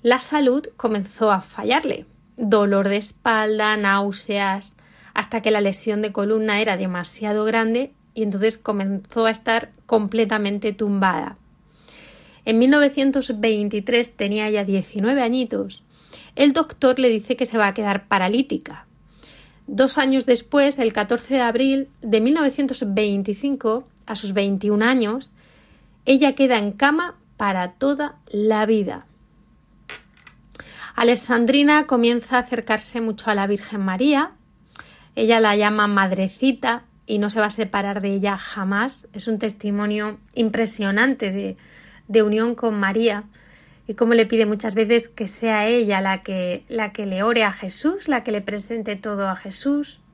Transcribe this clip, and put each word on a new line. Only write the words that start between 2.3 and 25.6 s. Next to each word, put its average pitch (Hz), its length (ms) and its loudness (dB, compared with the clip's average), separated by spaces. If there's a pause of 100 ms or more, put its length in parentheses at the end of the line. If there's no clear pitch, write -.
Dolor 202 520 2
de 202 100 0
espalda, 214 760 0
náuseas, 202 1000 -2 (380)
hasta 214 280 -4
que 220 80 2
la 214 100 2
lesión 208 400 -2
de 214 120 -4
columna 214 480 0
era 214 160 0
demasiado 190 680 -4
grande 226 480 0 (220)
y 220 80 -4
entonces 208 340 0
comenzó 196 680 -2
a 220 60 2
estar 226 400 -4 (140)
completamente 208 840 0
tumbada. 196 680 -2 (1040)
En 226 160 2
mil 262 100 6
novecientos 277 680 2
veintitrés 214 760 0
tenía 214 320 -2
ya 208 140 0
diecinueve 196 600 0
añitos. 226 600 -4 (540)
El 277 160 6
doctor 269 480 0
le 254 80 4
dice 226 260 0
que 254 120 -2
se 226 120 -4
va 208 80 4
a 196 80 -2
quedar 202 320 -2
paralítica. 202 800 -2 (800)
Dos 262 320 2
años 262 260 2
después, 269 540 2
el 226 140 2
catorce 233 420 -2
de 262 60 4
abril 269 480 2 (120)
de 220 200 2
mil 254 140 4
novecientos 277 500 0 (100)
veinticinco, 214 960 -2 (180)
a 220 80 -8
sus 196 200 -6
veintiún 202 500 0
años, 247 480 0 (720)